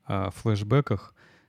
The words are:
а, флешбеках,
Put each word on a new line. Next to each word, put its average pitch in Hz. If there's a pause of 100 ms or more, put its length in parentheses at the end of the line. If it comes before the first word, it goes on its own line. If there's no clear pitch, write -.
а, 98
флешбеках, 107 (360)